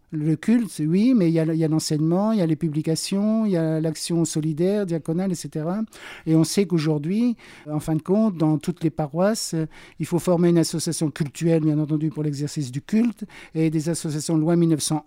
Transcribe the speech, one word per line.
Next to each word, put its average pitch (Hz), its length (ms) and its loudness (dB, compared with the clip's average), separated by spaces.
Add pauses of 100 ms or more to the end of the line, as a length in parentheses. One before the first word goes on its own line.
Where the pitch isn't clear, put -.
(120)
le 156 240 0
culte, 220 340 0
c'est 151 160 -4
oui, 202 280 2
mais 180 140 4
il 165 60 2
y 165 60 2
a, 160 40 2
il 160 140 -2
y 165 60 0
a 156 40 0
l'enseignement, 160 640 0
il 220 60 0
y 185 40 2
a 165 40 2
les 160 100 0
publications, 196 880 -2
il 208 80 0
y 175 60 2
a 160 220 0
l'action 165 440 -2
solidaire, 165 600 -2
diaconale, 170 460 -4
et - 20 -4
cetera. 160 460 -6 (460)
Et 160 80 4
on 160 100 6
sait 196 220 2
qu'aujourd'hui, 165 680 0 (340)
en 151 100 -2
fin 160 140 -2
de 156 80 -2
compte, 208 360 2
dans 156 180 2
toutes - 260 -6
les 165 80 0
paroisses, 170 640 -2 (460)
il 160 60 -4
faut 175 120 0
former 175 320 4
une 170 80 6
association 160 520 0
cultuelle, 160 520 0
bien 151 160 2
entendu, 151 300 0
pour 151 140 -4
l'exercice 143 480 -4
du 135 100 -8
culte, 220 440 0 (300)
et 160 140 2
des 156 220 0
associations 156 480 -2
loi 165 180 2
mille 170 140 4
neuf 147 100 2
cent 151 260 -2